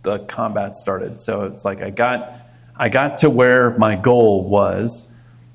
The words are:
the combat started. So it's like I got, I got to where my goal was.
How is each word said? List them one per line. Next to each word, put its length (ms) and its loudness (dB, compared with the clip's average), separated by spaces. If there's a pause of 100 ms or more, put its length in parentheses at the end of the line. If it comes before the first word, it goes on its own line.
the 160 -4
combat 580 -6
started. 420 -8
So 260 -6
it's 200 -12
like 160 -6
I 80 -10
got, 440 -4 (420)
I 120 0
got 320 0
to 100 6
where 480 4
my 180 2
goal 520 4
was. 640 -2 (440)